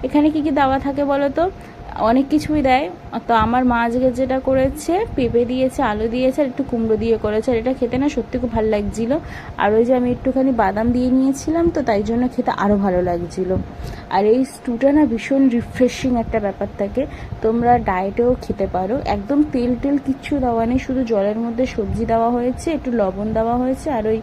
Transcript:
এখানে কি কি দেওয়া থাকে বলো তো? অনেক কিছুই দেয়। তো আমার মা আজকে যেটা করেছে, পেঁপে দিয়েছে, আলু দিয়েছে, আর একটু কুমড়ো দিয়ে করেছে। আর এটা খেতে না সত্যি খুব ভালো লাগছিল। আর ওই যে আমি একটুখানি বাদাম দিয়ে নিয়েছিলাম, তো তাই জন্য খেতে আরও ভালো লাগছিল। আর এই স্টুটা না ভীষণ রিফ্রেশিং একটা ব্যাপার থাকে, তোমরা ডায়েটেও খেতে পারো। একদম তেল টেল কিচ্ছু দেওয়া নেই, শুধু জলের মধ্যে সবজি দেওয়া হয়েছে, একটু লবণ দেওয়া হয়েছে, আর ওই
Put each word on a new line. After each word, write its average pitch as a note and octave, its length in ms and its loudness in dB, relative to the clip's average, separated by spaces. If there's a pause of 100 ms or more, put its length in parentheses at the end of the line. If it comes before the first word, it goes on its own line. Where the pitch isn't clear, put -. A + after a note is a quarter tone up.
এখানে D4 280 2
কি D#4 100 0
কি D#4+ 60 0
দেওয়া C4+ 340 2
থাকে C#4 180 -2 (100)
বলো C#4 240 2
তো? E4 80 2 (540)
অনেক C4 320 2
কিছুই D4+ 320 2
দেয়। C4 280 2 (380)
তো A#3 60 4
আমার A3+ 300 4
মা A#3+ 180 2
আজকে B3 280 2
যেটা C4 300 0
করেছে, C4+ 680 0 (100)
পেঁপে A#3+ 280 2
দিয়েছে, B3+ 380 0
আলু G#3+ 260 0
দিয়েছে, C4 340 0
আর C#4 40 2
একটু C4+ 240 -4
কুমড়ো A3 260 2
দিয়ে A3 220 0
করেছে। A3 320 -2
আর A#3 60 2
এটা A#3 160 0
খেতে B3+ 260 -2
না C#4+ 100 2
সত্যি B3+ 300 -4
খুব A#3+ 140 -2
ভালো A3 160 0
লাগছিল। G#3+ 500 -2 (400)
আর G#3 160 2
ওই A3+ 100 4
যে B3+ 100 2
আমি B3 160 0
একটুখানি C4 420 0
বাদাম A3 400 2
দিয়ে B3 180 2
নিয়েছিলাম, C#4 600 2
তো D#4+ 120 -2
তাই G#3+ 200 2
জন্য A#3 340 0
খেতে A#3 140 0
আরও G3+ 260 2
ভালো F#3 260 2
লাগছিল। F3+ 520 -2 (560)
আর F#3+ 140 2
এই B3 200 4
স্টুটা B3+ 480 0
না D4+ 120 6
ভীষণ C4+ 440 2
রিফ্রেশিং B3 720 0
একটা A3+ 200 -2
ব্যাপার G3+ 260 -4 (120)
থাকে, G#3+ 280 -2 (360)
তোমরা A#3 360 4
ডায়েটেও G3+ 640 0
খেতে G3 300 -4
পারো। F#3+ 320 -2
একদম G#3+ 380 0
তেল B3+ 400 0
টেল C#4+ 160 0
কিচ্ছু C4+ 400 -4
দেওয়া A#3 280 0
নেই, B3 120 0
শুধু C4 260 -2
জলের G#3+ 340 0
মধ্যে A#3 280 -2
সবজি G#3 400 -4
দেওয়া A3+ 240 2
হয়েছে, B3 420 -2
একটু C#4 200 -4
লবণ G#3 400 -2
দেওয়া A3+ 240 0
হয়েছে, C4 340 -2
আর A3 160 -2
ওই A3 160 0